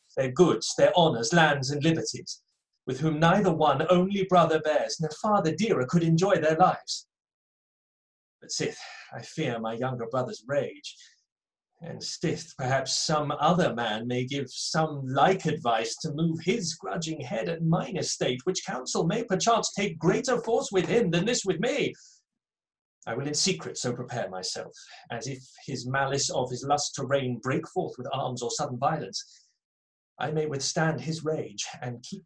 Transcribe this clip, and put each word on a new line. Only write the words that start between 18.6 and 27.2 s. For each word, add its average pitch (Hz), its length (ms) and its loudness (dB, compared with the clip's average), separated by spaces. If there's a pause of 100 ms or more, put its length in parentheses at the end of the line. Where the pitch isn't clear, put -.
counsel - 420 -2
may 226 180 0
perchance 208 500 2
take 202 240 -2
greater 233 420 2
force 233 320 0
with 185 140 2
him 196 240 2
than 175 160 2
this 240 180 0
with 175 160 0
me. 254 320 0 (1120)
I 113 80 -6
will 139 120 -4
in 196 80 -4
secret - 420 -2
so 123 160 -2
prepare 113 380 -6
myself, 92 420 -8 (380)
as 117 160 -8
if 131 160 -10 (240)
his 120 200 -8
malice 135 440 0
of 131 200 -2
his 123 160 -6
lust 143 280 0
to 139 100 -6
reign 127 380 0